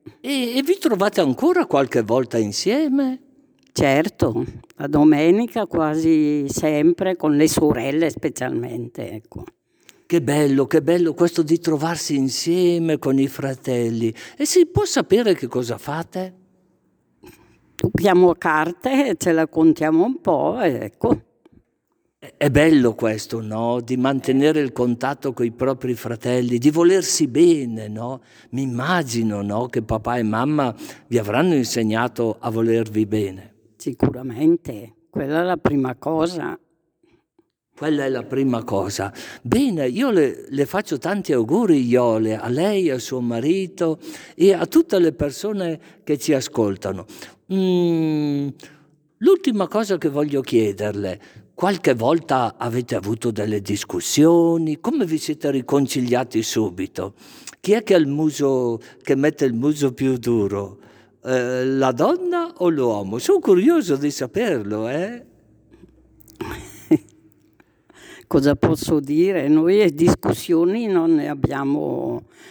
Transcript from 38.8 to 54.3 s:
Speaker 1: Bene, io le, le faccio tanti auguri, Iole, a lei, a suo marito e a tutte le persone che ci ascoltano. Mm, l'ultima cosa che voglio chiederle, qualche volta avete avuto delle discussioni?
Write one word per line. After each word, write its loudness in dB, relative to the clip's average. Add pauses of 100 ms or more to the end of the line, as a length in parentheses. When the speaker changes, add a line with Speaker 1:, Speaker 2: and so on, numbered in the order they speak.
Speaker 1:
Bene, 0
io -2
le, 0
le 0
faccio -4
tanti -4
auguri, 2
Iole, 2
a -8
lei, 0
a -2
suo -6
marito -2 (340)
e 4
a 2
tutte 2
le 4
persone -4 (240)
che -2
ci 0
ascoltano. -2 (480)
Mm, 0 (720)
l'ultima 2
cosa -2
che 0
voglio -2
chiederle, -2 (320)
qualche -2
volta -2
avete -6
avuto -4
delle -4
discussioni? 0